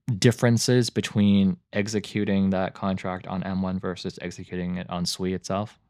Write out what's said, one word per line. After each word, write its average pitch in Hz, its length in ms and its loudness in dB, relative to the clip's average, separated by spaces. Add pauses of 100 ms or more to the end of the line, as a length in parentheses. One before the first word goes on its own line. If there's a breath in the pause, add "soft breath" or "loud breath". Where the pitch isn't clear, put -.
(180)
differences 120 720 4
between 101 680 4 (160)
executing 101 760 0
that 92 240 0
contract 92 540 -4
on 92 160 -4
M 95 180 -4
one 92 180 -2
versus 92 420 -8
executing 90 560 -8
it 90 120 -10
on 87 160 -4
Sui 92 280 -4
itself? 95 460 -6 (100)